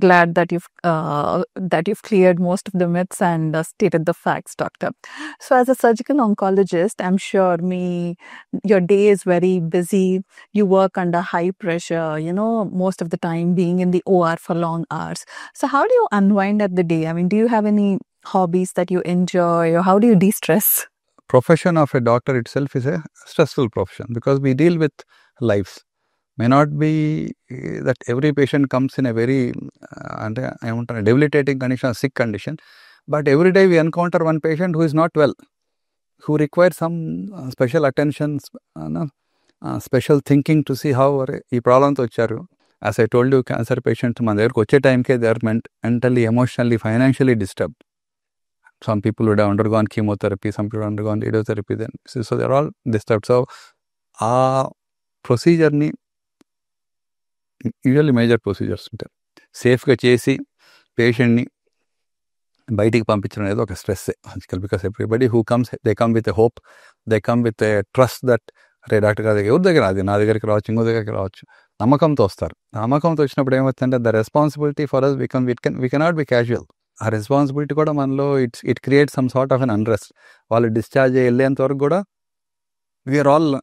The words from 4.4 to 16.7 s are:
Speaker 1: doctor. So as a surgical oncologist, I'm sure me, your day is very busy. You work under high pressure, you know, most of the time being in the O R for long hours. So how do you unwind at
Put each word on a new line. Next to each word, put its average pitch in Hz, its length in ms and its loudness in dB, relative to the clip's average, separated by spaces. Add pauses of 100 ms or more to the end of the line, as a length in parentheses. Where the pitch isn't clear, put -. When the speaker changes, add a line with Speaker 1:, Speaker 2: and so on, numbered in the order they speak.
Speaker 1:
doctor. - 260 -6 (560)
So 269 160 2
as 247 120 2
a - 100 2
surgical 240 420 0
oncologist, 190 840 0
I'm 185 100 0 (120)
sure 185 260 2 (160)
me, 180 120 -4 (880)
your 196 100 4 (140)
day 202 80 2 (100)
is 185 100 -2 (120)
very 185 180 2 (240)
busy. 185 320 0 (500)
You 208 60 4 (140)
work 190 260 0
under 175 160 0
high 180 300 -2 (140)
pressure, 165 440 -4 (180)
you 175 120 -4
know, 220 120 -2 (320)
most 190 220 -4
of 165 100 -8
the - 140 -10
time 170 320 -2
being 175 240 0
in 180 120 0
the 170 60 -2 (120)
O 180 60 4 (120)
R 165 40 -4 (100)
for 180 80 -2 (120)
long 165 180 -6 (120)
hours. 165 260 -8 (380)
So 277 160 -2
how 302 120 2
do 508 120 2
you 427 60 0 (120)
unwind 202 480 2
at 180 140 -6